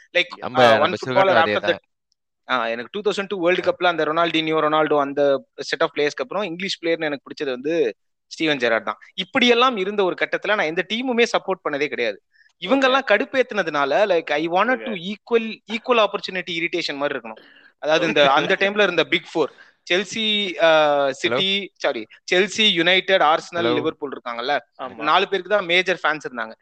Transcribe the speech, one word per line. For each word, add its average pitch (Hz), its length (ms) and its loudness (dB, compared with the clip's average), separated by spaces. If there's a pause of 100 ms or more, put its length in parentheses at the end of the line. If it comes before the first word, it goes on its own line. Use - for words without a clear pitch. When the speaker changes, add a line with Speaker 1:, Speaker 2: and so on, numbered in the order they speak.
(180)
Speaker 1:
Like, 175 80 0 (100)
Speaker 2:
நம்ம, 127 280 2
Speaker 1:
uh, 117 40 8
Speaker 2:
நம்ம 110 100 6
Speaker 1:
one 165 140 2
footballer - 140 -6
Speaker 2:
சுகனும் 127 120 0
Speaker 1:
after 190 160 4
Speaker 2:
அதே 160 200 4
Speaker 1:
that. 101 60 0
Speaker 2:
தான். 131 180 -2 (720)
Speaker 1:
ஆ, 123 180 0
எனக்கு 117 340 -6
டூ 208 100 0
தௌசண்ட் 196 160 -4
டூ 190 140 -6
வேர்ல்டு 175 300 2
கப்ல 175 160 -2
அந்த 165 180 2
ரொனால்டினியோ, 160 560 0
ரொனால்டோ 151 400 2
அந்த 139 440 0 (120)
செட் 143 260 -6
ஆஃப் 160 140 -2
பிளேயர்ஸ்க்கு 147 180 0
அப்புறம் 143 280 -6
இங்கிலீஷ் 175 400 -8
பிளேயர்னு 165 180 -2
எனக்கு 147 300 -6
பிடிச்சது 143 180 -6
வந்து 135 480 -2 (300)
ஸ்டீவன் 156 300 -2
ஜெரார்டு 113 260 2
தான். 107 160 -6 (160)
இப்படியெல்லாம் 240 640 2
இருந்த 196 280 -2
ஒரு 160 160 -2
கட்டத்துல 160 220 -2
நான் 208 160 0
எந்த 165 360 -2
டீமுமே 247 220 -4
சப்போர்ட் 190 540 -2
பண்ணதே 147 160 -2
கிடையாது. 117 360 -4 (440)
இவங்கெல்லாம் 269 400 2
Speaker 3:
Okay. - 0 -
Speaker 1:
கடுப்பேத்துனதுனால, 202 1000 0
like, 170 180 2
I 156 240 -2
wanted 165 40 -4
to 220 220 2
Speaker 3:
Okay. 220 100 -8
Speaker 1:
equal, 214 760 -4 (140)
equal 220 120 -6
opportunity 208 480 0
irritation 170 640 -6
மாதிரி 139 220 -4
இருக்கணும். 113 240 -14 (360)
அதாவது 160 280 0
இந்த, 143 260 4
Speaker 3:
<laughs> - 0 -
Speaker 1:
அந்த 175 260 2
டைம்ல 202 240 2
இருந்த 170 220 2
பிக் 165 300 -2
ஃபோர், 156 140 0 (420)
செல்சி, 202 720 -2
ஆ, 147 480 4
சிட்டி, 190 480 -2
Speaker 2:
Hello? 190 140 -12
Speaker 1:
சாரி, 123 320 -4 (280)
செல்சி, 202 380 2
யுனைடெட், 180 500 2
ஆர்சனல், 160 300 2
Speaker 2:
Hello? 170 220 0
Speaker 1:
லிவர்பூல் 151 360 -4
இருக்காங்கல்ல, 120 480 -6 (200)
Speaker 3:
ஆமா. 127 160 -12
Speaker 1:
நாலு 160 340 0
பேருக்கு 185 220 -6
தான் 208 140 0
மேஜர் 175 380 0
ஃபேன்ஸ் 151 260 -2
இருந்தாங்க. 113 340 -10